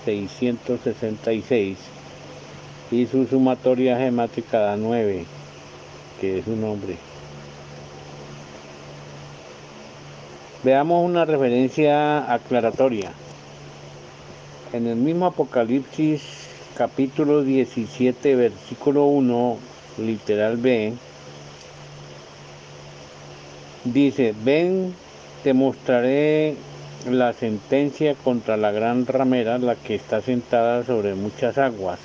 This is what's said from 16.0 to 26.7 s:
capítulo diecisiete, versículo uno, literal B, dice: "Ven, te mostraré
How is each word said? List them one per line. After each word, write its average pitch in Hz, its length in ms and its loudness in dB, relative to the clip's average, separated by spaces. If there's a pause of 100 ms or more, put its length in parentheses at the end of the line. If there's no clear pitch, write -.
capítulo 143 680 2
diecisiete, 127 920 2
versículo 123 680 2
uno, 123 520 4 (400)
literal 110 580 0
B, 117 380 2 (3000)
dice: 127 500 4 (100)
"Ven, 180 520 2 (480)
te 135 100 4
mostraré 139 1000 2 (540)